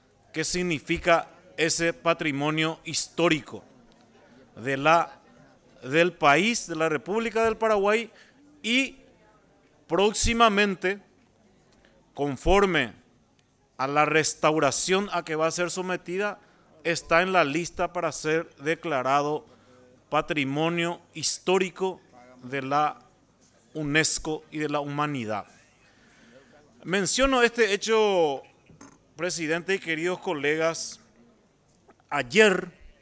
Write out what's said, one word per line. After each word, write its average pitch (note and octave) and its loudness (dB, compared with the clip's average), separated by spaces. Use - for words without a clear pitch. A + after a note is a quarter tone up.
que D#3 -4
significa E3+ 0
ese E3 0
patrimonio D#3 -2
histórico D#3+ -2
de C3 -6
la, D#3 2
del E3 2
país, D#3 2
de E3 -8
la D#3+ 0
República A3 -2
del A3 0
Paraguay, A3 0
y B3 -2
próximamente, G3+ 2
conforme D3+ 2
a C3 -4
la D3 2
restauración D#3 0
a E3+ -4
que D#3 -6
va D#3+ 0
a D#3+ -2
ser F3 -2
sometida, F#3 -6
está E3 0
en F#3+ -2
la F3 6
lista E3+ -4
para E3+ -4
ser D#3+ -2
declarado C#3+ -2
Patrimonio D#3+ -2
Histórico F#3 -2
de C3 -6
la C#3+ 0
unesco D3+ -2
y D3+ -8
de D3+ -2
la D3 -2
humanidad. C#3+ -4
Menciono A#3+ 2
este A3+ 2
hecho, G3+ 2
presidente E3 -4
y G3 -2
queridos E3 -4
colegas. D#3+ -2
Ayer, F3+ 4